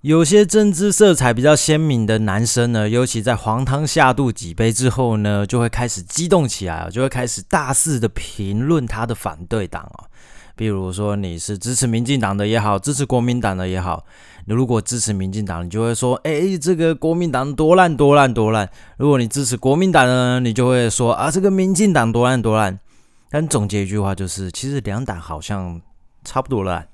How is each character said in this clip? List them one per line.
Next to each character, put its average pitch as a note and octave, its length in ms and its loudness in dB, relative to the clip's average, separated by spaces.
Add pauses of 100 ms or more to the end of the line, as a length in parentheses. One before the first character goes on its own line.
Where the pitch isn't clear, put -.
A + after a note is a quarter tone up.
有 D#3+ 240 4
些 G#3 220 6
政 G#3 260 4
治 F#3+ 180 0
色 G3 240 6
彩 B2+ 200 2
比 A#2+ 80 -2
较 D3+ 120 6
鲜 D3+ 240 2
明 C3+ 280 2
的 A2 140 2
男 G#2+ 260 0
生 A#2+ 260 0
呢， G#2+ 160 0
尤 A#2+ 160 2
其 A#2+ 160 -4
在 A2+ 160 0
黄 A2+ 260 -2
汤 C3+ 240 -2
下 C3 280 4
肚 B2 180 0
几 E2 220 -10
杯 A2+ 180 2
之 B2 160 2
后 A#2 300 0
呢， G#2 280 0
就 A#2+ 140 0
会 A#2 80 0
开 A#2+ 180 -4
始 G#2 140 -8
激 D3 260 -6
动 D#3+ 220 2
起 - 180 -6
来 E2+ 200 -6
哦， F2 40 -10
就 A2 120 -4
会 C3+ 80 0
开 B2 160 -4
始 G2+ 160 -8
大 C3+ 320 -2
肆 C#3+ 260 0
的 A2 80 0
评 G2+ 580 -6
论 D3+ 200 0
他 A2 180 -4
的 A#2 100 -4
反 E2 300 -10
对 G#2 240 -4
党 E2 140 -12
哦。 - 220 -20 (520)
比 A2 80 -6
如 F#2+ 260 -4
说 G#2 260 -4
你 F#2 220 -8
是 G2+ 200 -8
支 B2 160 -6
持 B2+ 120 0
民 A#2 160 0
进 C3 160 0
党 G2+ 160 0
的 G#2 120 0
也 A2+ 120 2
好， G#2 200 0
支 C#3+ 160 -4
持 C#3 100 -2
国 B2+ 160 0
民 A#2+ 180 -2
党 A2 160 -2
的 F#2 140 -4
也 F#2 100 -4
好， F2+ 280 -6 (400)
你 G#2+ 80 -4
如 B2+ 120 0
果 A2+ 140 0
支 A#2+ 180 -6
持 A2 140 -2
民 F#2+ 180 -4
进 G#2 140 -6
党， F2 220 -8
你 - 20 -10
就 G#2 140 -4
会 A#2 120 0
说 B2 200 0 (100)
，“哎， D#3+ 320 -2
这 E3 180 0
个 E3 200 0
国 D#3 200 -2
民 F3 160 -2
党 C3+ 240 -4
多 D#3 220 4
烂 F3 180 4
多 C#3+ 200 6
烂 C#3 180 6
多 A2 180 2
烂。” G#2+ 200 0 (260)
如 C3 100 0
果 C#3+ 120 4
你 A#2+ 100 0
支 C#3 160 -4
持 A#2 100 -4
国 C3 220 0
民 F#3 160 2
党 C#3 140 6
的 B2+ 60 2
呢， B2+ 280 2
你 A#2+ 120 0
就 B2 140 2
会 B2 220 2
说 A#2+ 260 0
，“啊， C3+ 160 -2
这 F3+ 120 0
个 G3 80 4
民 F#3+ 240 2
进 G3 180 4
党 A#2+ 180 2
多 A#2+ 160 2
烂 B2+ 140 2
多 A2 160 0
烂。” G2 220 0 (500)
但 D#3 180 -2
总 G#2+ 220 0
结 G2+ 160 -2
一 - 20 -6
句 G2+ 120 -4
话 G2 160 -2
就 F#2+ 120 -6
是， F#2 240 -8
其 - 180 -8
实 C#3 120 -4
两 G#2 240 -6
党 F#2 160 -8
好 E2 180 -12
像 F2 420 -8 (440)
差 - 160 -4
不 - 80 -6
多 G#2 160 -2
烂。 E2+ 300 -6